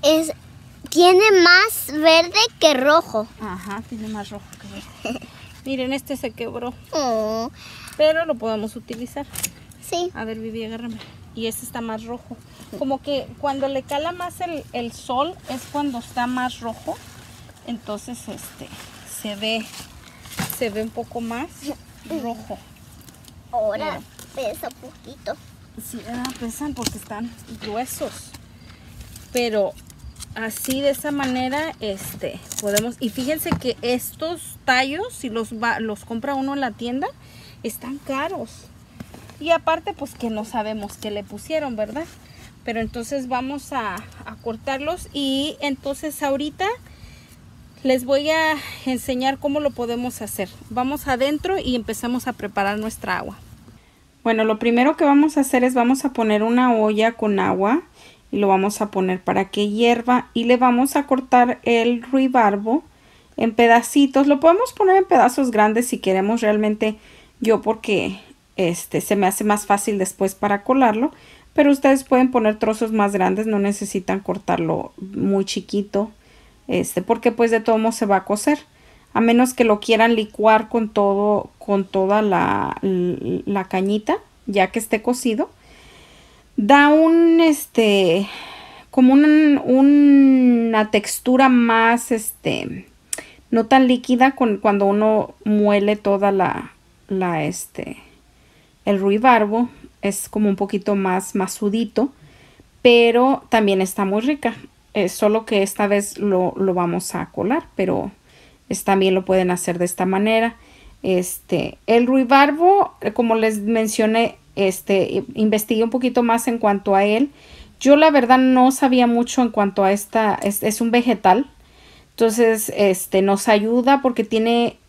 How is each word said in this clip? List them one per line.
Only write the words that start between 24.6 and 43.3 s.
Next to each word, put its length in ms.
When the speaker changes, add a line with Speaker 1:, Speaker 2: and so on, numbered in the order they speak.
Speaker 1:
poquito. 680
Speaker 2:
sí, 180
ah, 140
pesan 340
porque 240
están 340
gruesos. 680
Pero 400
así 460
de 100
esa 220
manera, 680
este, 600
podemos. 400
Y 100
fíjense 400
que 300
estos 840
tallos, 500
si 140
los 240
va, 180
los 240
compra 300
uno 200
en 60
la 120
tienda, 360
están 360
caros. 520
Y 100
aparte, 420
pues 220
que 160
no 140
sabemos 520
qué 140
le 140
pusieron, 520
¿verdad? 300
Pero 160
entonces 480
vamos 440